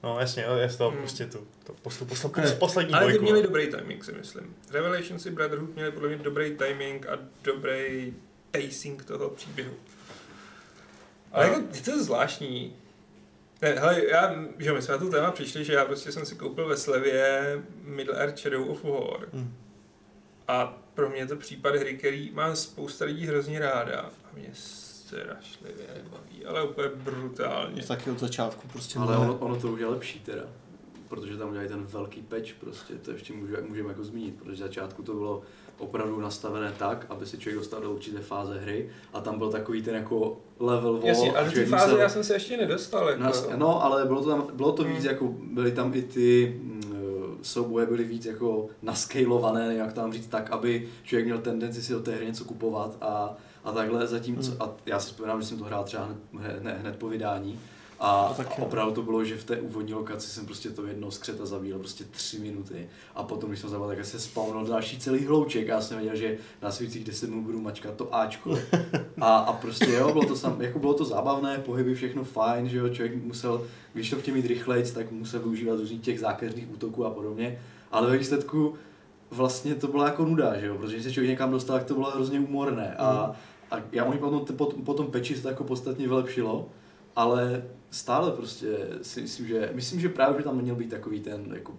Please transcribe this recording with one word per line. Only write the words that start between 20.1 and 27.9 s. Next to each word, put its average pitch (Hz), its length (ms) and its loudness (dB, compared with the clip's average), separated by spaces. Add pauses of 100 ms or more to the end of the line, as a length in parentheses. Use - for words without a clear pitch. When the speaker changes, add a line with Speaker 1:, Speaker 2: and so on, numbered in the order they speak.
Speaker 2:
A 123 300 0 (160)
pro 139 160 2
mě 135 80 -4
je 131 80 -4
to 147 100 -4
případ 143 380 -2
hry, 135 200 2
který 139 400 -2
má 156 200 0
spousta 147 500 -4
lidí 151 220 -4
hrozně 147 320 0
ráda. 131 420 0
A - 360 -14
mě 139 120 -14 (720)
strašlivě - 640 -14 (180)
nebaví, - 420 -16
ale 160 220 0
úplně 143 200 -2
brutálně. 127 960 -4
Speaker 3:
Taky 123 280 -4